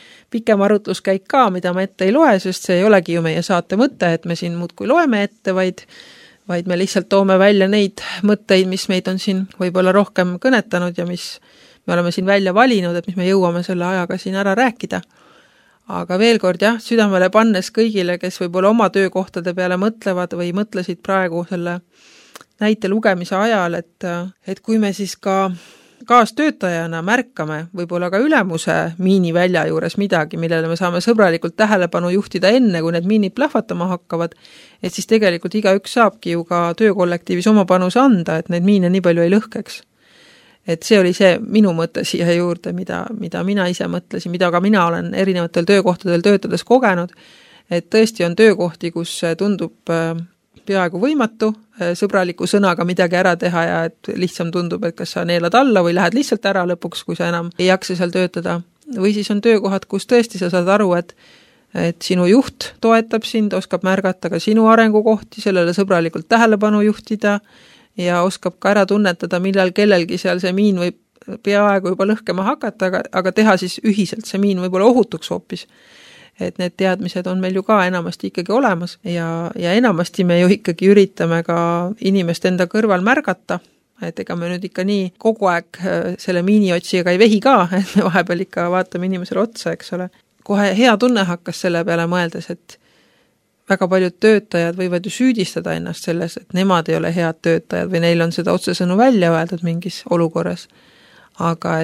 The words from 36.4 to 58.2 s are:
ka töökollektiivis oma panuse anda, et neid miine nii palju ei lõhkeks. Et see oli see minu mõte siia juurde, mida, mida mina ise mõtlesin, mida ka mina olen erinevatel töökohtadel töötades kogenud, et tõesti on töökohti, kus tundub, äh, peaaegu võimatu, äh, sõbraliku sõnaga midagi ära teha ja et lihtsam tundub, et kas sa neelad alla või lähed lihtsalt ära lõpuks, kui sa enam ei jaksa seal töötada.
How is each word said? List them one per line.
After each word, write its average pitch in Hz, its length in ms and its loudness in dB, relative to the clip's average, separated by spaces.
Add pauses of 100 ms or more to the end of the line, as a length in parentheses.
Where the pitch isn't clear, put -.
ka 175 220 -2 (100)
töökollektiivis 180 760 0
oma 208 140 6
panuse 185 340 2
anda, 185 380 4
et 165 160 -6
neid 175 140 0
miine 185 260 4
nii 190 120 0
palju 170 200 4
ei 175 80 4
lõhkeks. - 480 -2 (840)
Et 165 160 -2
see 214 140 4
oli 180 160 4
see 180 260 6
minu 202 380 2
mõte 165 280 -4
siia 170 280 0
juurde, 175 400 -2
mida, 175 300 -6 (100)
mida 175 320 -8
mina 196 240 0
ise 180 200 -4
mõtlesin, 175 440 -8
mida 180 180 2
ka 175 100 2
mina 196 260 4
olen 170 260 -4
erinevatel 175 560 0
töökohtadel 180 560 2
töötades 196 400 0
kogenud, 190 460 2 (580)
et 170 240 -4
tõesti 220 320 2
on 170 120 -2
töökohti, 175 560 2
kus 170 260 -8 (180)
tundub, 190 400 -2 (160)
äh, 165 240 -2 (480)
peaaegu 185 360 -2
võimatu, 226 500 0 (280)
äh, 175 180 -2
sõbraliku 185 520 -2
sõnaga 180 360 2
midagi 175 340 0
ära 185 180 2
teha 175 280 -2
ja 170 120 -2 (120)
et - 280 -14
lihtsam 175 340 -4
tundub, 175 340 -4
et 165 120 -6
kas - 180 -10
sa 175 100 -4
neelad 175 300 0
alla 233 300 4
või 170 120 0
lähed 190 200 0
lihtsalt 262 280 -2
ära 196 280 0
lõpuks, - 320 -10
kui 170 120 -6
sa 170 120 -2
enam 170 300 -4
ei 180 100 2
jaksa 185 260 0
seal 175 180 -4
töötada. 175 480 -2 (340)